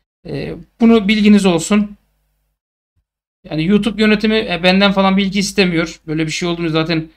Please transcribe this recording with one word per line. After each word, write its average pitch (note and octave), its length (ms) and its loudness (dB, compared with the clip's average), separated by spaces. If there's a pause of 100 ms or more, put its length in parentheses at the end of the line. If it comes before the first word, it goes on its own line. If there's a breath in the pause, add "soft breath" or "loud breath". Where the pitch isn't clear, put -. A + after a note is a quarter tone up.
(280)
Ee, D#3 280 -10 (240)
bunu A3+ 280 4
bilginiz G#3 380 4
olsun. G3+ 520 0 (1500)
Yani D#3 160 -4
YouTube G#3 360 0
yönetimi, G#3+ 340 2
e, F3+ 280 -4
benden F#3+ 280 4
falan F#3+ 260 2
bilgi G3 220 0
istemiyor. F3 680 -2
Böyle D#3 180 -4
bir D#3 60 -6
şey F3 180 -6
olduğunu E3+ 200 -4
zaten D#3+ 480 -2